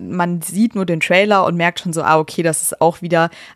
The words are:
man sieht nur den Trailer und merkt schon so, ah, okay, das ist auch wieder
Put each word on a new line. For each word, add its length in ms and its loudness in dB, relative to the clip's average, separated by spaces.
man 400 -2
sieht 340 -2
nur 100 0
den 160 -2
Trailer 440 2
und 120 -2
merkt 240 -2
schon 100 -4
so, 120 -4
ah, 160 4
okay, 220 -4
das 200 0
ist 180 -6
auch 220 2
wieder 280 0